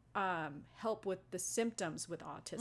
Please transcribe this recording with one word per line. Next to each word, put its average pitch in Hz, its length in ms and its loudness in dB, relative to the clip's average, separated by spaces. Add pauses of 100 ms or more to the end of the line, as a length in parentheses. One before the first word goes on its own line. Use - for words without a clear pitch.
(140)
um, 165 500 2 (120)
help 220 300 0
with 190 120 2 (140)
the 185 60 -2
symptoms 190 720 0
with 170 120 -4
autism. - 400 -8